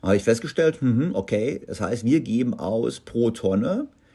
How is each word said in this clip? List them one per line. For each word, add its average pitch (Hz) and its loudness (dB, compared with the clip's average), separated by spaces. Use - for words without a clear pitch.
Habe 101 4
ich 101 0
festgestellt, 160 2
mhm, 131 2
okay, 107 -2
das 104 -8
heißt, 110 -2
wir 147 4
geben 120 -2
aus 117 -2
pro 117 0
Tonne 117 0